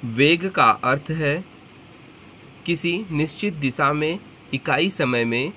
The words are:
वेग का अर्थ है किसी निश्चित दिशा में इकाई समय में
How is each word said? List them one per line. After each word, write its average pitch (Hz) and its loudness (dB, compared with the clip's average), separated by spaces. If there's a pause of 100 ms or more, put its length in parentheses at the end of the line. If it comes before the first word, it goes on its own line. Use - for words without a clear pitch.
(160)
वेग 165 4
का 139 4 (160)
अर्थ 139 -2
है 156 -2 (1300)
किसी 170 -2 (140)
निश्चित 160 -2
दिशा 143 0
में 151 -2 (340)
इकाई 143 0
समय 123 2
में 120 -2